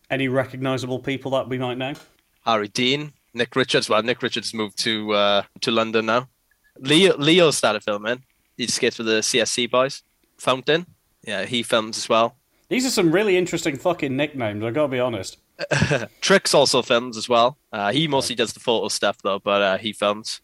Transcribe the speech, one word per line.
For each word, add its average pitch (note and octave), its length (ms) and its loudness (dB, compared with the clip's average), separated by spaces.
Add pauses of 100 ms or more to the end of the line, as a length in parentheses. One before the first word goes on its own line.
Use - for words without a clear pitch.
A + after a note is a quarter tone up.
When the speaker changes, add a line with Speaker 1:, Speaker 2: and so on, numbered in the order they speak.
(120)
Speaker 1:
Any C3+ 160 -2
recognisable B2+ 720 -4
people C3+ 320 -6
that B2 180 -2
we C3 80 -4
might B2 220 -6
know? C3 140 -8 (520)
Speaker 2:
Harry G#2+ 240 0
Dean, C#3+ 420 -2 (220)
Nick A#2 240 -4
Richards. B2+ 320 0
Well, A2 120 4
Nick A#2+ 220 -2
Richards A#2 300 -6
moved G#2+ 260 -6
to, G#2+ 320 -2
uh, G2+ 320 2 (160)
to - 100 -4
London A2+ 360 0
now. B2 240 0 (500)
Leo, D#3 380 4
Leo D#3+ 340 4
started G#2+ 320 0
filming. G#2+ 400 -4 (320)
He A#2 120 -6
skates - 300 -2
with A#2 100 -6
the A2 140 2
C A2+ 200 0
S A2 100 0
C B2 140 -2
boys. B2+ 360 0 (360)
Fountain. D3 480 0 (380)
Yeah, G2+ 200 -6
he A#2+ 180 -2
films A2+ 360 -2
as - 100 -8
well. A#2 300 2 (320)
Speaker 1:
These B3 160 -2
are C4 40 -2
some F#3+ 220 2
really F#3+ 240 2
interesting E3+ 400 -2
fucking D3 400 -2
nicknames, B2 480 -4
I A2+ 80 -4
gotta D3 160 0
be B2+ 140 -2
honest. A2+ 380 -4 (200)
Speaker 2:
<laughs> C3+ 600 -2
Trix - 320 4
also C3+ 280 4
films A#2+ 360 0
as G#2+ 100 -8
well. A#2+ 300 2 (160)
Uh, G2+ 180 0
he D3+ 160 0
mostly C3+ 280 0
Speaker 1:
Right. - 20 -4
Speaker 2:
does A2+ 160 0
the - 80 -20
photo G#2+ 260 0
stuff, - 340 -2
though, G2+ 180 -2
but, G2+ 220 0
uh, F#2+ 160 2
he G#2+ 140 -6
films. G#2 520 -4